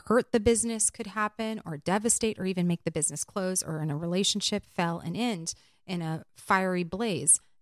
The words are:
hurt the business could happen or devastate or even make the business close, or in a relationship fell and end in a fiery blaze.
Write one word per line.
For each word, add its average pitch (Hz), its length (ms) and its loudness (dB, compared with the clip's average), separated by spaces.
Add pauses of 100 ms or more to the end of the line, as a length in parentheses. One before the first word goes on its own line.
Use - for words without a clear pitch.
hurt 233 260 4
the 247 80 4
business 226 500 2
could - 180 -8
happen 220 580 -4
or 160 120 -8
devastate 214 640 0
or 190 60 -2
even 185 200 2
make 170 200 0
the 165 60 -4
business 151 340 -4
close, 185 360 -2
or 156 200 -4
in 156 100 0
a 143 60 -2
relationship 190 680 0
fell 170 340 -2
and 165 180 -6
end 208 360 -4 (320)
in 180 160 -4
a 160 220 -4 (100)
fiery 185 520 0
blaze. 190 560 2 (200)